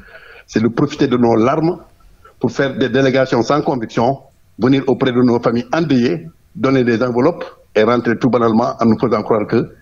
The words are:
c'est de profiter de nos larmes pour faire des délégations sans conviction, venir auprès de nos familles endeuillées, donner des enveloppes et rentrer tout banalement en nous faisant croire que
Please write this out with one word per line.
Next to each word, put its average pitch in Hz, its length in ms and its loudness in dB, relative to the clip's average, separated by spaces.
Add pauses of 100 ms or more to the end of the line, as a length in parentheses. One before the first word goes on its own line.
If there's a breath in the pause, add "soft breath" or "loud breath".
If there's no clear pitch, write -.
(480 loud breath)
c'est - 140 -2
de 117 60 0
profiter 143 400 -2
de 123 100 0
nos 117 180 2
larmes 156 420 0 (640 soft breath)
pour 123 120 -2
faire 131 260 -4
des 123 120 0
délégations 131 520 0
sans 143 200 0
conviction, 131 580 -2 (400)
venir 135 280 2
auprès 127 240 0
de 123 100 0
nos 120 200 2
familles 120 320 -2
endeuillées, 139 540 0 (280)
donner 131 280 0
des 117 180 0
enveloppes 127 440 0 (280)
et 104 80 4
rentrer 117 380 2
tout - 100 2
banalement 117 500 2
en 117 60 0
nous 110 140 2
faisant 110 240 0
croire 104 240 -2
que 120 240 -2 (100)